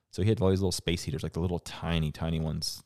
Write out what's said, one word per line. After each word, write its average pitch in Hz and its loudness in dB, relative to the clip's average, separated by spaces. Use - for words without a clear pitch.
So - -2
he 101 4
had 107 2
all 95 6
these 95 4
little 92 2
space - -2
heaters, 80 -6
like, 80 -4
the 85 -2
little 87 0
tiny, 82 -2
tiny 82 -2
ones, 78 -4